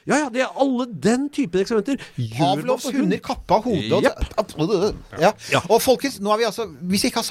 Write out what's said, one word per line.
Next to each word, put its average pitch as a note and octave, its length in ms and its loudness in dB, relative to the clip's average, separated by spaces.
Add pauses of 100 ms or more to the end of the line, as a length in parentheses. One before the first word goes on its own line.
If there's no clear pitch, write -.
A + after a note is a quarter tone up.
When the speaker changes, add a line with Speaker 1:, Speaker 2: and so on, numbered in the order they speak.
Speaker 1:
Ja, A3 160 2
ja, C#4 60 -4
det B3 140 -2
er A#3 120 -4
alle B3+ 320 0
den A#3+ 420 0
typen F#3 340 -2
eksperimenter. A3+ 360 -2 (160)
Gjør A#2 240 -4
man F3 240 2
Speaker 2:
Pavlovs B3+ 240 -2
Speaker 1:
på B3+ 40 -2
hund? C4 120 0
Speaker 2:
hunder G3 160 2
kappa - 420 0
hodet E3 300 -2
og F3 120 4
Speaker 1:
Jepp. F3+ 920 0 (240)
Speaker 2:
Ja. F#3+ 140 4 (180)
Speaker 1:
Ja. C3+ 80 2 (100)
Speaker 2:
Og G#3 140 6
folkens, C4 360 0
nå G3 120 -2
har G#3+ 80 4
vi A#3 80 0
altså, G#3+ 200 -6
hvis F3+ 360 -2
jeg B3+ 80 2
ikke - 120 -2
har - 80 -2